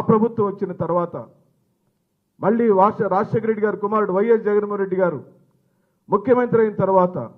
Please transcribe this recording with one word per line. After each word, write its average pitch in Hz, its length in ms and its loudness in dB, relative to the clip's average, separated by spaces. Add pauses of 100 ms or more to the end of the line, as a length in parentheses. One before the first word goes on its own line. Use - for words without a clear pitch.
ప్రభుత్వం 226 420 2
వచ్చిన 196 200 -8 (120)
తర్వాత, 170 320 -2 (1300)
మళ్ళీ 226 260 2 (140)
వాష-, 196 340 2
రాజశేఖర 220 360 -2
రెడ్డి 214 140 -4
గారు 208 200 -4
కుమారుడు 202 340 -2
వైఎస్ 220 300 2
జగన్మోహన్ 208 340 -2
రెడ్డి 190 180 -2
గారు 160 180 0 (920)
ముఖ్యమంత్రి 233 560 2
అయిన 208 180 -4
తర్వాత 180 340 2 (200)